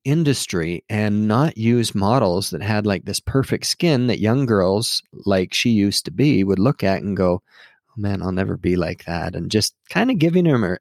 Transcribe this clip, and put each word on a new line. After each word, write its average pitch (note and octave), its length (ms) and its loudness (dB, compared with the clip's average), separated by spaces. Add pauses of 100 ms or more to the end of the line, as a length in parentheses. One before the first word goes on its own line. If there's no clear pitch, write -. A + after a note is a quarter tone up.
industry B2+ 840 -2
and G#2+ 400 0
not C3 300 2
use A2+ 360 2
models G2+ 560 0
that D#2+ 120 -8
had, G#2 240 0
like, G2 180 -2
this G2 160 -6
perfect - 460 -2
skin C#3 420 0
that A2 120 -2
young B2 260 2
girls, G2+ 560 0 (240)
like F#2+ 280 0
she - 160 0
used G2+ 360 2
to - 40 -8
be, G#2+ 340 2
would F#2+ 140 0
look A#2+ 260 0
at F#2+ 180 0
and G2 140 -4
go, F2+ 260 0 (480)
"Oh - 60 -20
man, G2+ 260 -4
I'll F#2 100 -4
never F#2 240 -2
be F2+ 200 0
like F2+ 280 -4
that." E2+ 320 -6
And E2+ 140 -6
just G#2+ 240 0 (140)
kinda B3 260 0
giving E3+ 300 2
them C3 200 4
a, F2 160 -2